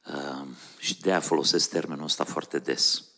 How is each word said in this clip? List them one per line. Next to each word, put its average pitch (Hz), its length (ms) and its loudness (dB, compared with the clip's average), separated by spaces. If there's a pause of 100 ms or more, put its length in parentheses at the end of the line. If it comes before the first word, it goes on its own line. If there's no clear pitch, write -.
Uh, 69 420 -8 (320)
și - 200 -4
de-aia 92 200 4
folosesc 82 500 2
termenul 78 340 -2
ăsta 76 200 0
foarte - 360 -4
des. - 440 0 (140)